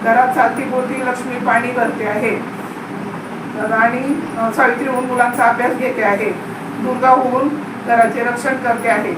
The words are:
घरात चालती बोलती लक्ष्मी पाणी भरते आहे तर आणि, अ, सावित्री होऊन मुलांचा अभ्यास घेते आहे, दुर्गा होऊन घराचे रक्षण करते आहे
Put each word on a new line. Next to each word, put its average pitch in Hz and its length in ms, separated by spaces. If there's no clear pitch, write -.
घरात 247 300
चालती 262 300
बोलती 254 420
लक्ष्मी 247 300
पाणी 240 360
भरते 233 320
आहे - 560
तर 214 140
आणि, 247 480
अ, 226 140
सावित्री 269 360
होऊन 254 160
मुलांचा 247 400
अभ्यास 240 300
घेते 247 280
आहे, 202 280
दुर्गा 254 240
होऊन 254 400
घराचे 233 380
रक्षण 254 320
करते 233 320
आहे 208 300